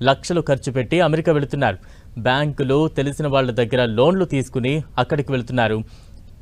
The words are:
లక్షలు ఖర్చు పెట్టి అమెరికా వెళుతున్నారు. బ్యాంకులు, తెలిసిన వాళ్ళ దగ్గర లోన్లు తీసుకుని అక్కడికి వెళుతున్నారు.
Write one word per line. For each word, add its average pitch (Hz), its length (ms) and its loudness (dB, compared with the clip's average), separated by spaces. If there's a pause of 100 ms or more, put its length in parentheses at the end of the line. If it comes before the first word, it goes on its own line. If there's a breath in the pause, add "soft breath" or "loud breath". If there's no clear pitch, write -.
లక్షలు 139 440 0
ఖర్చు 139 240 -2
పెట్టి 131 360 0
అమెరికా 156 240 0
వెళుతున్నారు. 139 460 0 (420 soft breath)
బ్యాంకులు, 139 680 0
తెలిసిన 147 400 -2
వాళ్ళ 127 240 2
దగ్గర 120 340 2
లోన్లు 147 400 4
తీసుకుని 131 480 -2 (240)
అక్కడికి 139 340 -2
వెళుతున్నారు. 120 460 0 (640 soft breath)